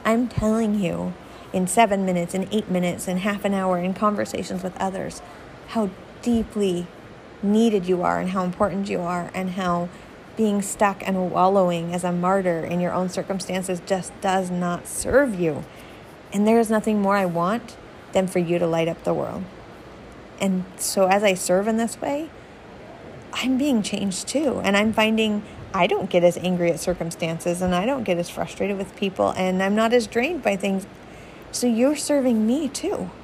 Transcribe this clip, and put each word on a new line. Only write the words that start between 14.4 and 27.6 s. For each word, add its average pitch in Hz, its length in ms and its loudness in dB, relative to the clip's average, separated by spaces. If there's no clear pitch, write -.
not 175 340 -2
serve 240 540 2
you. 156 240 0
And 208 120 2
there 226 140 6
is 220 100 2
nothing 214 320 2
more 196 140 4
I 196 100 2
want 180 520 -2
than 190 160 2
for 185 120 0
you 170 200 2
to 170 80 2
light 165 220 2
up 165 140 -8
the 170 100 2
world. 156 300 -4
And 185 240 0
so - 320 2
as 202 160 4
I 196 100 4
serve 185 360 2
in 220 80 2
this 226 240 -2
way, 294 280 -4
I'm 254 260 0
being 254 240 4
changed 196 460 -4
too. 262 360 0
And 196 120 2
I'm 214 160 4
finding 220 520 2
I 190 140 4
don't 381 220 2
get 175 140 6
as 175 140 6
angry 175 340 2
at 165 80 0
circumstances, 170 840 -2